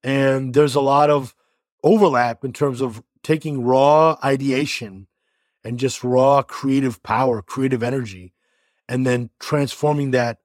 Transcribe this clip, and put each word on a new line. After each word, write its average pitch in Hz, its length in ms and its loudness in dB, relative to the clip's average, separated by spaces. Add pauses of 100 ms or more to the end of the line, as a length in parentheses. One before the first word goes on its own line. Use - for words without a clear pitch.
And 135 500 0
there's 143 220 2
a 143 60 2
lot 139 300 2
of 139 260 -2 (480)
overlap 135 600 2
in 127 80 -8
terms 131 280 -2
of 117 240 -6 (180)
taking 151 400 -2
raw 147 640 4
ideation 131 840 -4 (560)
and 120 160 -10
just 127 240 -4
raw 131 400 4
creative 135 640 -4
power, 117 360 0
creative 131 440 -4
energy, 107 500 -8 (540)
and 127 180 -2
then 123 320 -2
transforming 143 720 -2
that 120 340 -2